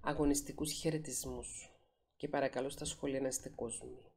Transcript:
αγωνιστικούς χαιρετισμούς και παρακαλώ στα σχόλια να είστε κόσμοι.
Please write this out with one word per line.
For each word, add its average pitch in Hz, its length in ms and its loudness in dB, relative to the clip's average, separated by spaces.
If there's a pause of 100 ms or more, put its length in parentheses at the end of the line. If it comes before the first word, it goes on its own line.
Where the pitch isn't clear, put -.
αγωνιστικούς 147 720 2
χαιρετισμούς 139 1040 -2 (380)
και 139 120 -4
παρακαλώ 139 400 2
στα 143 160 -4
σχόλια 139 360 0
να 135 80 2
είστε 131 200 -2
κόσμοι. 123 540 -6 (140)